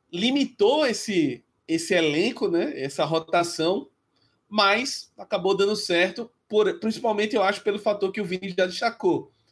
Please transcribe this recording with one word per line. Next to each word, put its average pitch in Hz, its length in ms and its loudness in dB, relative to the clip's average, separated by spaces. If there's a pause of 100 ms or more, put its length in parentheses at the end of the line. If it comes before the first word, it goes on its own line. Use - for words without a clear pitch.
(120)
limitou 254 760 2
esse, 180 580 -2 (220)
esse 165 280 -2
elenco, 175 560 2
né, 175 300 0
essa 139 260 -2
rotação, 170 840 -2 (640)
mas 214 680 0
acabou 196 380 0
dando 202 200 2
certo, 185 540 0 (180)
por, 208 320 2
principalmente, 214 560 -2
eu 202 80 2
acho, 202 200 0
pelo 208 160 -2
fator 202 320 -2
que 214 100 -6
o 190 40 -4
Vini 185 320 -6
já 185 80 4
destacou, 180 640 -2 (200)